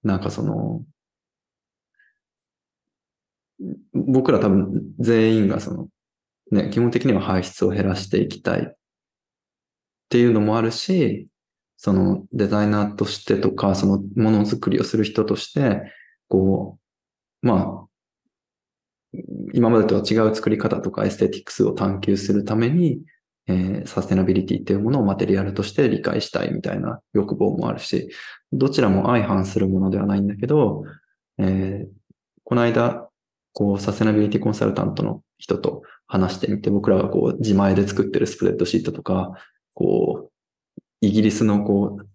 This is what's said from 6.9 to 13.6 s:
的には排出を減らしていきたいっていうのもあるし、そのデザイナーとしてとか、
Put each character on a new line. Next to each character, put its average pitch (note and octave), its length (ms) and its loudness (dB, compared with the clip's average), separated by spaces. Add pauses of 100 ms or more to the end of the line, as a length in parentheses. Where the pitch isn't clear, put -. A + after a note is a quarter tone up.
的 - 140 -8
に B2 80 4
は F#2+ 80 2
排 F#2 220 0
出 - 220 -4
を F2+ 40 4
減 G2 160 0
ら F#2+ 100 0
し - 140 -8
て G2 100 0
い - 100 0
き - 120 -12
た - 160 -2
い - 40 -2
っ - 140 -10 (1300)
て A#2+ 100 4
い A#2+ 60 6
う A#2+ 60 6
の G#2+ 100 4
も G#2+ 160 2
あ A2+ 40 0
る A2+ 100 0
し、 - 560 -2 (480)
そ - 180 -2
の F#2+ 400 2
デ G#2+ 140 0
ザ G#2 160 2
イ G#2 40 2
ナ G#2 180 2
ー G#2 100 -8
と - 100 -2
し - 180 -10
て G#2 140 0
と B2+ 140 0
か、 G2 240 0